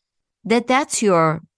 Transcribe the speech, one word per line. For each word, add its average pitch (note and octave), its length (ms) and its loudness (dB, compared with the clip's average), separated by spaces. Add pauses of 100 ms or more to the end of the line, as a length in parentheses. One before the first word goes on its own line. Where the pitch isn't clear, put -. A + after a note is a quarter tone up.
(440)
that A#3 240 -2
that's C4+ 340 -2
your E3 400 2 (160)